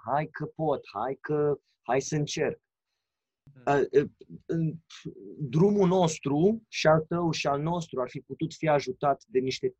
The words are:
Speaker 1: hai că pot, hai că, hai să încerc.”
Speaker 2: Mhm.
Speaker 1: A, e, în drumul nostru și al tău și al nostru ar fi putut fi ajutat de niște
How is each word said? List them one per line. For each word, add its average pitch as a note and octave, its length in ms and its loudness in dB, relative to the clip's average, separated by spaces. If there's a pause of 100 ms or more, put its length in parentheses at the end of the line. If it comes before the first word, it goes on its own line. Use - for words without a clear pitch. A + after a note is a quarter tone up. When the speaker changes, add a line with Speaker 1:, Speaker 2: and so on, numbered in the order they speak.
(120)
Speaker 1:
hai D3+ 140 0
că D3+ 200 -10
pot, D3 340 -2 (120)
hai C3+ 280 -6
că, D3 340 -2 (320)
hai C3 140 0
să D3+ 160 -4
încerc.” D3 440 -4 (920)
Speaker 2:
Mhm. C3 100 -20
Speaker 1:
A, C#3+ 140 2
e, C#3 260 4 (420)
în E3 260 -2 (640)
drumul F3+ 500 4
nostru F3 800 2
și - 180 -2
al D#3 140 6
tău E3+ 300 -2
și - 160 -4
al C#3+ 140 -2
nostru D#3+ 400 -4
ar B2 80 -4
fi C3+ 120 -12
putut D#3+ 340 -8
fi D#3+ 140 -4
ajutat C#3 580 0
de B2+ 120 0
niște B2+ 420 -4